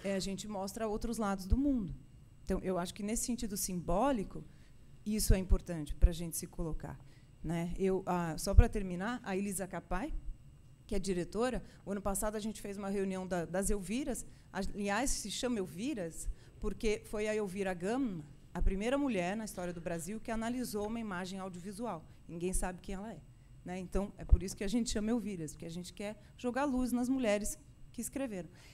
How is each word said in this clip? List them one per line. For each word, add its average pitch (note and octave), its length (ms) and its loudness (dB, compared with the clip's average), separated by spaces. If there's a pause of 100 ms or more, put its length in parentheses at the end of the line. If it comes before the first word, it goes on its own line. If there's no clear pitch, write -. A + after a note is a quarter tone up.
é, G3 100 0
a F#3+ 60 0
gente F#3+ 260 -4
mostra G#3 400 -4
outros A3 300 -2
lados G3 300 0
do G3+ 100 6
mundo. B3 380 4 (500)
Então, F#3+ 180 2
eu F#3 160 2
acho F3 140 -2
que - 100 -8
nesse G#3+ 220 0
sentido A3+ 320 -2
simbólico, F#3+ 880 2 (600)
isso G#3+ 280 6
é G3 60 8
importante E3+ 560 2
pra - 180 8
gente E3 240 -4
se - 100 -6
colocar, D3+ 520 -4 (440)
né? E3+ 360 0
Eu, F#3+ 280 2
ah, E3+ 320 0
só G3 160 0
pra G3+ 140 6
terminar, G3 540 -4
a F#3+ 140 -4
Elisa G3 300 -4
Capai, F#3 460 -6 (720)
que - 80 -4
é G3+ 40 2
diretora, F#3+ 640 0 (240)
o F3+ 60 -4
ano G3+ 100 -4
passado G#3 340 0
a G#3+ 40 -4
gente G#3 200 -6
fez G3+ 160 -8
uma G3+ 120 -4
reunião F#3+ 380 0
da, F3 180 0
das F#3 260 2
Elviras, G#3+ 560 0 (260)
aliás, G3+ 580 0
se - 200 -2
chama A#3+ 280 0
Elviras, F3+ 680 -4 (300)
porque G#3+ 480 0
foi G#3+ 220 -2
a G#3+ 60 2
Elvira G3 380 0
Gama, F#3+ 520 0 (280)
a F3+ 80 0
primeira G3+ 380 6
mulher G#3 380 2
na A3 80 -4
história F3+ 280 -4
do E3+ 80 -8
Brasil E3+ 380 -4
que A3 120 -6
analisou A3 580 -2
uma A3+ 100 -4
imagem F#3+ 400 -4
audiovisual. F#3 680 -6 (220)
Ninguém F3 260 -2
sabe F#3 280 0
quem G3 160 -6
ela G#3 160 -8
é, D3 80 -12 (440)
né? F3+ 140 -6
Então, F#3+ 400 0
é E3 60 -8
por - 180 8
isso G3 140 -4
que - 80 -4
a G3 40 2
gente A#3+ 220 2
chama G#3+ 200 2
Elviras, F#3+ 420 0
porque - 140 -10
a E3 40 -6
gente F3+ 220 -6
quer G#3+ 280 -8 (160)
jogar B3 280 0
luz B3+ 260 4
nas A#3+ 180 4
mulheres G#3+ 480 4 (360)
que - 80 -8
escreveram. A3 480 -4 (260)